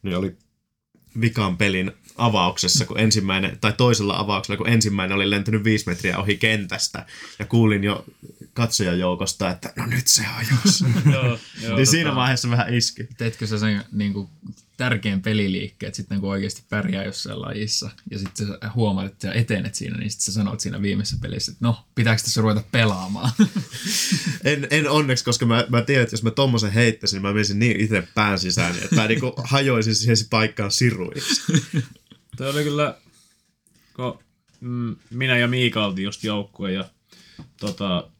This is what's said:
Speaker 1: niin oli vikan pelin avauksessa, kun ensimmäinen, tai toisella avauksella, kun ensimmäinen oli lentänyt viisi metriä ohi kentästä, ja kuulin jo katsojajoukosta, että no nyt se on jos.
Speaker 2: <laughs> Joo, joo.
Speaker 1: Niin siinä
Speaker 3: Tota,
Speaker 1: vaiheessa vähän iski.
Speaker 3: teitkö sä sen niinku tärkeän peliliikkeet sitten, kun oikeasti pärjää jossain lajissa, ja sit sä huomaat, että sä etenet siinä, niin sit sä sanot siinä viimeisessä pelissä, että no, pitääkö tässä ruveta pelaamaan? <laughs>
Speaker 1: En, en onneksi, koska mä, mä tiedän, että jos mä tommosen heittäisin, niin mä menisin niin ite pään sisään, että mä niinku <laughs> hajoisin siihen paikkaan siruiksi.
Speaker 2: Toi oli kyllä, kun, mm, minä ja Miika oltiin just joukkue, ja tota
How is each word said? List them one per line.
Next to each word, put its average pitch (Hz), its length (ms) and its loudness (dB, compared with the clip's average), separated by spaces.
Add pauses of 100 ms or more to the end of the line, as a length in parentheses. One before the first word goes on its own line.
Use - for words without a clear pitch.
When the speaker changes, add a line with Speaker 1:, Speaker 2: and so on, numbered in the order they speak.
Speaker 1:
niin 92 140 -4
oli 95 180 -4 (840)
vikan 110 360 0
pelin 92 340 0 (240)
avauksessa, 95 720 2
kun - 140 -6
ensimmäinen, 98 600 2
tai 107 120 2
toisella 107 460 2
avauksella, 98 380 -2
kun 107 120 -2
ensimmäinen 98 460 2
oli 98 140 2
lentänyt 101 340 0
viisi 107 240 2
metriä 90 300 -2
ohi 98 200 0
kentästä, 104 680 -2 (340)
ja 104 60 -6
kuulin 107 380 4
jo 101 220 -2 (480)
katsojajoukosta, 90 960 -2
että - 260 -8
no - 100 -6
nyt 123 220 -2
se - 160 4 (160)
on 113 60 -4 (200)
jos. 196 180 4 (120)
Speaker 2:
<laughs> 139 180 4
Joo, 123 260 0 (240)
joo. 113 120 -2
Speaker 1:
Niin 135 120 4
siinä 160 220 2
Speaker 3:
Tota, 135 100 -2
Speaker 1:
vaiheessa 123 300 2
vähän 120 240 2
iski. 117 340 -2 (100)
Speaker 3:
teitkö 113 300 -4
sä 107 120 -2
sen 104 320 0
niinku 101 380 -2 (480)
tärkeän 107 440 0
peliliikkeet 98 720 -2
sitten, 98 260 -6
kun 98 80 -2
oikeasti 98 400 -4
pärjää 98 340 -2
jossain 101 380 -8
lajissa, 107 480 -4 (220)
ja 101 80 -8
sit 95 180 -8
sä 107 80 -2 (300)
huomaat, 98 360 0
että - 160 -10
sä 95 60 -4
etenet 113 420 -2
siinä, - 220 -6
niin - 140 -4
sit - 100 -8
sä 104 100 -4
sanot 101 280 -2
siinä 95 220 -6
viimeisessä 101 400 -2
pelissä, - 300 -6
että - 160 -6
no, 117 180 -2 (100)
pitääkö 113 260 2
tässä - 200 -2
ruveta 107 300 2
pelaamaan? 104 680 0
<laughs> 214 80 8 (1000)
Speaker 1:
En, 139 280 0
en 151 180 2
onneksi, 139 360 2
koska 123 200 2
mä, 117 240 4
mä 120 120 4
tiedän, 131 220 4
että 113 100 0
jos 107 100 -4
mä 113 80 2
tommosen 117 400 2
heittäisin, 110 460 2
niin 95 40 -4
mä 98 120 0
menisin 101 260 0
niin 110 220 2
ite 104 340 0
pään 104 240 2
sisään, 90 440 0
että - 120 0
mä 110 120 4
niinku 120 340 0
<laughs> - 20 -8
hajoisin 123 520 2
siihen 110 220 4 (120)
paikkaan 110 420 0
siruiksi. 104 680 0 (960)
Speaker 2:
Toi 131 120 -4
oli 147 140 -2
kyllä, 147 340 -2 (1000)
kun, 123 240 -8 (420)
mm, 120 340 -6 (140)
minä 127 280 0
ja 120 100 4
Miika 120 380 2
oltiin 95 200 -2
just 101 180 -8
joukkue, 101 480 -4
ja 95 140 -4 (760)
tota 95 480 -4 (120)